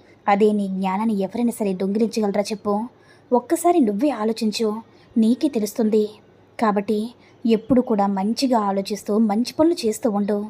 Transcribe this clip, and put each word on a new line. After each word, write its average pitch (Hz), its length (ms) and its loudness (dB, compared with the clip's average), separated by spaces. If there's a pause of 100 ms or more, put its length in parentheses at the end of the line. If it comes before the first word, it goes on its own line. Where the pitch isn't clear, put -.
(280)
అదే 208 240 4
నీ 202 160 -2
జ్ఞానాన్ని 190 500 -2
ఎవరైనా 226 320 -2
సరే 202 240 -4
దొంగిలించగలరా 202 680 -2
చెప్పు? 202 380 -4 (520)
ఒక్కసారి 330 480 2
నువ్వే 214 300 2
ఆలోచించు, 220 720 -2 (360)
నీకే 240 300 2
తెలుస్తుంది. 214 600 0 (520)
కాబట్టి 214 540 -2 (320)
ఎప్పుడు 226 340 4
కూడా 208 260 0
మంచిగా 220 520 0
ఆలోచిస్తూ 202 600 -2
మంచి 226 340 0
పనులు 330 340 2
చేస్తూ 220 240 -2
ఉండు. 208 400 -2